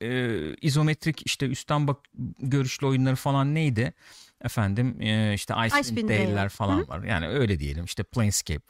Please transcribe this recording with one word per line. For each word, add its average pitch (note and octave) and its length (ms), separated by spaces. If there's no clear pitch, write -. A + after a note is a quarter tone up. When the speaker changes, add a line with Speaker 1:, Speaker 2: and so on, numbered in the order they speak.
Speaker 1:
e, A#2+ 360
izometrik D#3 720
işte - 200
üstten D3 420
bak C#3 80
görüşlü C3+ 480
oyunları C3 300
falan C#3 380
neydi? C#3 400
Efendim, A#2 580
e, G#2+ 320
işte - 200
Icewind A2+ 300
Speaker 2:
Icewind G#3+ 240
Speaker 1:
Dale'ler F#3+ 280
Speaker 2:
Dale. G2 120
Speaker 1:
falan G2 300
Speaker 2:
Hı F3+ 40
hı. - 60
Speaker 1:
var. D2+ 140
Yani D#2+ 240
öyle G#2 320
diyelim, C#2+ 260
işte - 180
Planescape G2+ 680